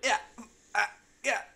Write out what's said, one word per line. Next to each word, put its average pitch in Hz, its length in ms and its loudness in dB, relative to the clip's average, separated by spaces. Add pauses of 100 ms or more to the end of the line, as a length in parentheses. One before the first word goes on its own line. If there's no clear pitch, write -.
yeah, 254 140 4 (220)
mm, - 80 -18 (280)
uh, - 100 4 (380)
yeah. 254 180 0 (140)